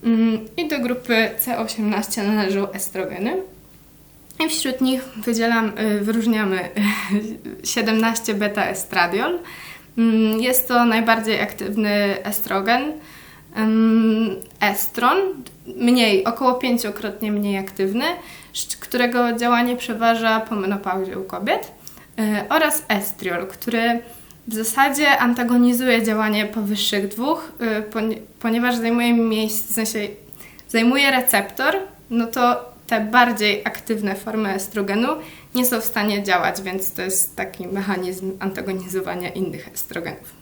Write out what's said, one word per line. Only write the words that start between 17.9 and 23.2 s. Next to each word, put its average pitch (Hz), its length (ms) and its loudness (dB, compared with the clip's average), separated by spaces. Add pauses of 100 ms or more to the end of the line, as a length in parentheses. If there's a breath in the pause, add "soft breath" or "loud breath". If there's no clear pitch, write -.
sz-, - 280 -8
którego 240 520 0
działanie 240 440 2
przeważa 226 640 2
po 226 140 -6
menopauzie 190 640 -2
u 190 60 -6
kobiet, 196 480 -4 (460 loud breath)
y, 226 40 0 (260)
oraz 208 400 0
estriol, 196 580 -4